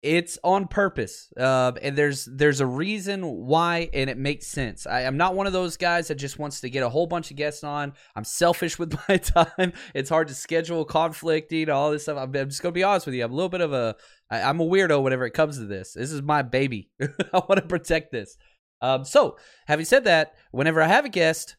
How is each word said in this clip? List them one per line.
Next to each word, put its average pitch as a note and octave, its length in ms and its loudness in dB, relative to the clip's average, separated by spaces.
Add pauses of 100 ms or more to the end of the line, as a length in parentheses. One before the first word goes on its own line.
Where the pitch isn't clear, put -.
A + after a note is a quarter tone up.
it's E3+ 400 0
on F#3 240 2
purpose, - 680 -4
uh, B2+ 340 2 (100)
and C#3 160 -4
there's, C#3+ 280 0
there's C3+ 340 2
a C3+ 80 2
reason F#3+ 560 -4
why, E3 720 0
and C3+ 160 -2
it B2 60 -8
makes C#3+ 280 -4
sense. B2 400 -6
I, A#2+ 160 -2
I'm C3 160 -2
not F#3 160 2
one G3 140 0
of F#3+ 60 -2
those F#3 220 -2
guys F3 340 0
that D3+ 60 -2
just C3+ 220 -10
wants D3 240 -8
to B2+ 80 -8
get C3 140 -2
a A#2+ 40 0
whole D#3+ 200 0
bunch E3 240 -6
of C#3 40 -16
guests D3 280 -4
on. D3 300 -6 (220)
I'm G#2+ 80 -8
selfish E3+ 540 0
with D#3+ 260 -6
<laughs> - 60 -10
my F#3+ 80 6
time. F3+ 560 2 (220)
It's C#3 160 -4
hard D#3+ 160 2
to C3+ 80 -12
schedule, E3 500 -2
conflicting, D#3+ 840 0
all C#3+ 180 2
this D3 140 -2
stuff. D3 160 -6
I'm, C3 160 -8
I'm C3+ 120 -2
just C#3 140 -8
gonna F3 120 -2
be F3 100 0
honest F#3+ 240 2
with C3 80 -4
you. A#2+ 100 -2
I'm A#2 60 -4
a C3 40 -8
little F3+ 140 -2
bit F3+ 120 -2
of D3+ 120 0
a, A#2 220 -2 (340)
I, A2 140 -2
I'm D3 180 0
a E3 40 2
weirdo E3+ 360 4
whenever C3 240 0
it A2+ 60 -6
comes D3+ 260 0
to A2+ 80 -10
this. G2 280 -10
This C3 180 -6
is D3 100 -8
my D3 220 0
baby. B2+ 520 -2
<laughs> - 60 -8
I - 480 0
wanna F#3+ 140 4
protect E3 480 -2
this. G#2+ 260 -8 (440)
Um, C3 220 0
so, A3+ 340 4 (280)
having D#3 200 0
said B3+ 180 6
that, E3 320 4 (160)
whenever D#3 280 2
I D#3+ 80 6
have B3 180 6
a C4 40 -6
guest D#3+ 500 0